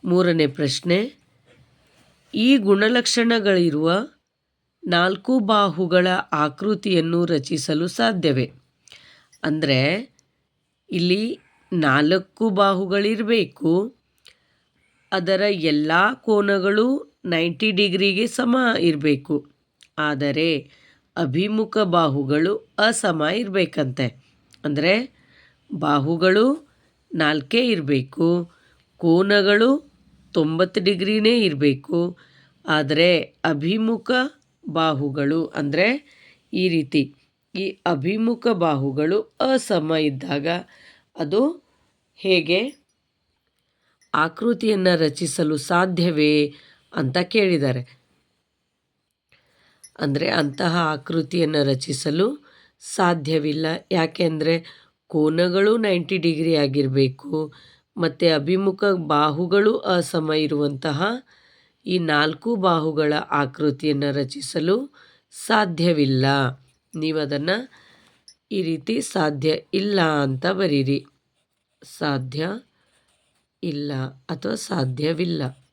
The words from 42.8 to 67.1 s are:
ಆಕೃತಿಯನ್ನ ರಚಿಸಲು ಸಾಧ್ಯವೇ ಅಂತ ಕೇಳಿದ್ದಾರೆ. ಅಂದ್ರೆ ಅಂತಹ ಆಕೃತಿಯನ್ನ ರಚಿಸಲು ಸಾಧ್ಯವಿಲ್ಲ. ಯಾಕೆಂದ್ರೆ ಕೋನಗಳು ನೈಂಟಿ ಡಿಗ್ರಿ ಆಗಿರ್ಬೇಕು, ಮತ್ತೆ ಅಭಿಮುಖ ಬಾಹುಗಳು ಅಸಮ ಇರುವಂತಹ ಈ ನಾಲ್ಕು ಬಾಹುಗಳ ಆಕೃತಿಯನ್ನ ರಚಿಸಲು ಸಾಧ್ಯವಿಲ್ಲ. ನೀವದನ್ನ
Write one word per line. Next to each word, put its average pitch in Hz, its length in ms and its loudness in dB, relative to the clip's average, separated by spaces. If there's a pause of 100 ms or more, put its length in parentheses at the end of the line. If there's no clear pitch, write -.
ಆಕೃತಿಯನ್ನ 190 760 0 (160)
ರಚಿಸಲು 151 520 -2 (120)
ಸಾಧ್ಯವೇ 170 680 2 (580)
ಅಂತ 131 240 -2 (180)
ಕೇಳಿದ್ದಾರೆ. 143 480 2 (2250)
ಅಂದ್ರೆ 139 220 -2 (140)
ಅಂತಹ 147 340 -2 (200)
ಆಕೃತಿಯನ್ನ 156 760 -2
ರಚಿಸಲು 143 560 -2 (560)
ಸಾಧ್ಯವಿಲ್ಲ. 160 840 -2 (260)
ಯಾಕೆಂದ್ರೆ 160 600 0 (560)
ಕೋನಗಳು 175 600 2 (140)
ನೈಂಟಿ 180 400 0
ಡಿಗ್ರಿ 160 300 0
ಆಗಿರ್ಬೇಕು, 139 840 0 (560)
ಮತ್ತೆ 165 320 0 (120)
ಅಭಿಮುಖ 185 440 -2 (300)
ಬಾಹುಗಳು 170 640 2
ಅಸಮ 170 540 -2
ಇರುವಂತಹ 147 720 -2 (840)
ಈ 180 120 -2
ನಾಲ್ಕು 156 580 0
ಬಾಹುಗಳ 156 560 0 (180)
ಆಕೃತಿಯನ್ನ 143 760 -2 (140)
ರಚಿಸಲು 143 560 -4 (580)
ಸಾಧ್ಯವಿಲ್ಲ. 165 920 0 (680)
ನೀವದನ್ನ 156 560 -4 (1000)